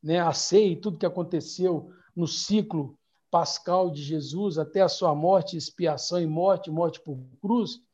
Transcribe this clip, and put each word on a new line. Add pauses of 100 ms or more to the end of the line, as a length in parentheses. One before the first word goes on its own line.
né,
a
ceia
e
tudo
que
aconteceu (240)
no
ciclo (320)
pascal
de
Jesus
até
a
sua
morte,
expiação
e
morte,
morte
por (220)
cruz (140)